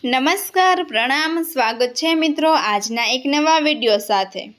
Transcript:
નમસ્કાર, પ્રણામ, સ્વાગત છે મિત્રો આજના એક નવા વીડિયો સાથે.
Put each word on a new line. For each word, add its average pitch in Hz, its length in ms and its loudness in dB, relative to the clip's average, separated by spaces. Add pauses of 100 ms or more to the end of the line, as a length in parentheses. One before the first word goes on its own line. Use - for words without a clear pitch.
નમસ્કાર, 359 760 0
પ્રણામ, 311 600 -2
સ્વાગત 240 440 -2
છે 320 260 -2
મિત્રો 320 400 2
આજના 220 520 -2
એક 254 200 -2
નવા 302 340 2
વીડિયો 240 380 2
સાથે. 196 600 -4